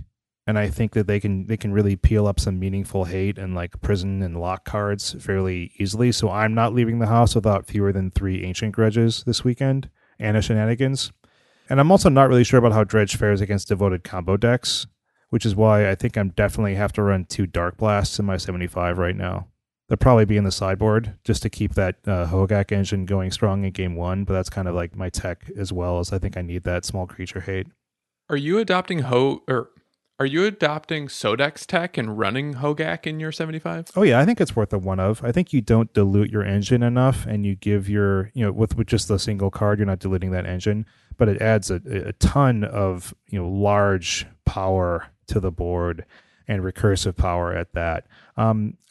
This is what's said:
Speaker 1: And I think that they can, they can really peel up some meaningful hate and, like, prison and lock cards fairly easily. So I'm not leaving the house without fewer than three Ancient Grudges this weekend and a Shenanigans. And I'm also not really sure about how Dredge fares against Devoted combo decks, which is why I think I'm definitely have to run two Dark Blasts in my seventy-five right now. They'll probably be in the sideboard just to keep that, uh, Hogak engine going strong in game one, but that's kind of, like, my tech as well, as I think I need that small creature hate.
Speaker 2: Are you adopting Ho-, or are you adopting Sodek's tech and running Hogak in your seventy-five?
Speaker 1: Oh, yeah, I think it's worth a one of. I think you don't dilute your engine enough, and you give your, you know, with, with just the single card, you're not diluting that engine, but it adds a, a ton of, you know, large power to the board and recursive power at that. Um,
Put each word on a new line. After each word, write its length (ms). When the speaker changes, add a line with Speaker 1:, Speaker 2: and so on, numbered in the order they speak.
Speaker 1:
And 140
I 100
think 240
that 140
they 120
can, 280
they 100
can 160
really 220
peel 320
up 120
some 200
meaningful 460
hate 340
and, 160
like, 260
prison 400
and 180
lock 260
cards 540
fairly 580
easily. 340
So 180
I'm 240
not 220
leaving 240
the 80
house 260
without 320
fewer 260
than 200
three 320
Ancient 320
Grudges 480
this 200
weekend 460
and 180
a 60
Shenanigans. 680
And 100
I'm 120
also 180
not 200
really 140
sure 160
about 140
how 100
Dredge 320
fares 260
against 280
Devoted 340
combo 340
decks, 480
which 160
is 100
why 340
I 60
think 220
I'm 120
definitely 460
have 180
to 100
run 220
two 200
Dark 300
Blasts 420
in 80
my 120
seventy-five 600
right 180
now. 320
They'll 80
probably 260
be 140
in 80
the 60
sideboard 760
just 180
to 60
keep 240
that, 220
uh, 200
Hogak 440
engine 340
going 260
strong 340
in 60
game 260
one, 260
but 100
that's 160
kind 200
of, 60
like, 200
my 140
tech 480
as 160
well, 260
as 140
I 40
think 200
I 40
need 220
that 220
small 220
creature 340
hate. 260
Speaker 2:
Are 80
you 200
adopting 420
Ho-, 480
or 220
are 60
you 200
adopting 600
Sodek's 580
tech 320
and 200
running 380
Hogak 500
in 140
your 140
seventy-five? 640
Speaker 1:
Oh, 60
yeah, 160
I 60
think 140
it's 160
worth 160
a 60
one 240
of. 240
I 80
think 180
you 80
don't 340
dilute 380
your 120
engine 400
enough, 420
and 200
you 100
give 340
your, 440
you 120
know, 80
with, 240
with 100
just 220
the 100
single 320
card, 260
you're 80
not 140
diluting 320
that 140
engine, 400
but 100
it 140
adds 280
a, 160
a 280
ton 500
of, 500
you 120
know, 100
large 760
power 600
to 140
the 100
board 540
and 160
recursive 540
power 360
at 200
that. 340
Um, 400